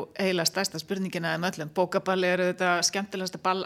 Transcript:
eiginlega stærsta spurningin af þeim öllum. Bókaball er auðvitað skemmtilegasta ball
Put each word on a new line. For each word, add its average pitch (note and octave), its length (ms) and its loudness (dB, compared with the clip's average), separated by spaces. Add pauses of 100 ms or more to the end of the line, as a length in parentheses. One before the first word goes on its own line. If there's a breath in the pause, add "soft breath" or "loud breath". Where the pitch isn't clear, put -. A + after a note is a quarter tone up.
(120)
eiginlega F#3 360 0
stærsta F#3 320 -2
spurningin F#3 440 -4
af D#3+ 120 0
þeim E3+ 80 -2
öllum. E3 260 -4
Bókaball F#3 540 2
er F3+ 160 4
auðvitað F3+ 420 2
skemmtilegasta F#3+ 560 -4
ball F#3 280 2